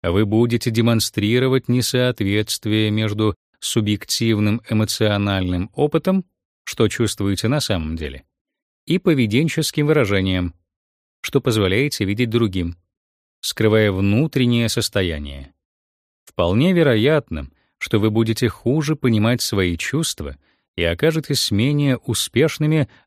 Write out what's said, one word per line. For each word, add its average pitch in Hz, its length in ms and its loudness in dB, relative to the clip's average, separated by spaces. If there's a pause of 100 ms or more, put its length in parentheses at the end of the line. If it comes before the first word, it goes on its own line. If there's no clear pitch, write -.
Вы 90 220 0
будете 117 460 0
демонстрировать 117 960 0
несоответствие 110 1200 0
между 107 440 -2 (240)
субъективным 107 1080 -2
эмоциональным 101 1040 0
опытом, 165 500 0 (400)
что - 240 0
чувствуете 104 600 -2
на 139 120 0
самом 80 360 -4
деле, 67 280 -10 (600)
и 175 120 0
поведенческим 147 880 0
выражением, 95 680 0 (680)
что - 220 -2
позволяете 110 640 0
видеть 110 240 -2
другим, 95 460 -2 (640)
скрывая 107 520 2
внутреннее 117 760 2
состояние. 73 840 -4 (720)
Вполне 104 480 2
вероятно, 131 800 2 (260)
что - 220 -2
вы 110 120 2
будете 110 380 0
хуже 147 480 -2
понимать 113 460 2
свои 90 340 0
чувства 80 640 -6 (380)
и 85 60 0
окажетесь 143 680 0
менее 135 480 2
успешными 151 880 0 (180)